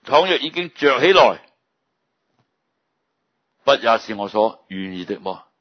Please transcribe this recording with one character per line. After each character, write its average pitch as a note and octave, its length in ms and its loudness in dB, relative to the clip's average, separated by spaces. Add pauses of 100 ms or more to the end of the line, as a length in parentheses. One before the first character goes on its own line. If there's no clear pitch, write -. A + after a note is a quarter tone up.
「倘 D#3 220 2
若 F3 100 0
已 C#3+ 140 -6
經 E3+ 240 -8
着 C3+ 260 0
起 E3+ 140 4
來， A#2+ 260 4 (2250)
不 C#3 120 4
也 A2+ 200 0
是 A2 180 -8
我 G2+ 140 -8
所 G#2+ 400 -2
願 F#2+ 300 -10
意 F2+ 80 -10
的 G#2 140 -8
麼？」 F#2 220 -10 (180)